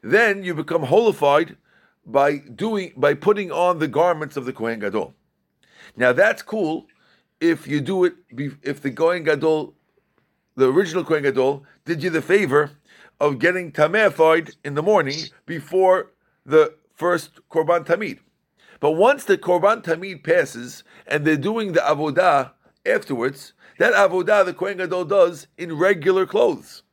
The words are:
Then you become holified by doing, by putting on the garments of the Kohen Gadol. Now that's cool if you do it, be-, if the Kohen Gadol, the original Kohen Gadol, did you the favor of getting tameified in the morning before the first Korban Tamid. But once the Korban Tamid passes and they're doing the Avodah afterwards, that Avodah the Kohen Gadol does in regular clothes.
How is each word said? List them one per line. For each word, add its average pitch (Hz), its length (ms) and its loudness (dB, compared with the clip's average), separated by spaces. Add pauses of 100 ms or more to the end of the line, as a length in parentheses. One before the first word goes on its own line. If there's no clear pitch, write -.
Then 196 420 0
you 180 100 -6
become 156 300 -4
holified 147 720 2 (500)
by 139 340 2
doing, 196 580 -8
by 143 160 2
putting 190 380 0
on 175 280 0
the 156 80 -2
garments 156 480 -2
of 131 100 -8
the 127 80 -8
Kohen 113 260 -6
Gadol. 98 340 -6 (800)
Now 123 160 2
that's 202 300 2
cool 165 460 -6 (520)
if 160 280 -2
you 143 120 -4
do 180 240 -2
it, 175 320 -6
be-, 139 280 -10
if 143 180 -8
the 139 100 -6
Kohen 160 320 -2
Gadol, 156 520 0 (800)
the 127 140 4
original 170 360 0
Kohen 151 180 0
Gadol, 135 400 0 (220)
did 151 180 -6
you 180 60 -2
the 160 120 -2
favor 151 500 0 (480)
of 143 200 -2
getting 175 320 -2
tameified 165 840 2 (100)
in 143 80 -8
the 151 100 -4
morning 160 360 0 (260)
before 185 680 0 (340)
the 156 280 4 (280)
first 170 380 -2 (100)
Korban 165 340 0
Tamid. 180 360 -4 (600)
But 147 120 2
once 233 320 2
the 190 120 2
Korban 185 480 0
Tamid 170 400 -6
passes 143 600 -2 (240)
and 147 180 -2
they're 156 100 4
doing 202 360 -4
the 160 80 2
Avodah 151 720 0 (340)
afterwards, 139 680 -4 (260)
that 220 140 2
Avodah 190 520 2
the 180 80 -8
Kohen 190 240 -6
Gadol 180 280 -4
does 175 420 0 (100)
in 165 220 -10
regular 185 480 0
clothes. 202 640 -2